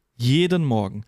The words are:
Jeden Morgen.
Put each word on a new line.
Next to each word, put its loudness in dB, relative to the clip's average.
Jeden 2
Morgen. -2